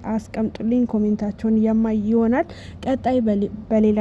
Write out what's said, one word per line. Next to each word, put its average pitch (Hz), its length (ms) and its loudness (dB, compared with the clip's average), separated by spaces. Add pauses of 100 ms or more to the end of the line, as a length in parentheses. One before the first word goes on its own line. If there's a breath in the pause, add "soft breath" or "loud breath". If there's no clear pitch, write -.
አስቀምጡልኝ። 226 800 -2
ኮሜንታችሁን 208 720 0
የማይ 220 420 2
ይሆናል። 226 440 2 (360 loud breath)
ቀጣይ 254 400 0
በሌ-፣ 208 280 0 (140)
በሌላ 214 360 2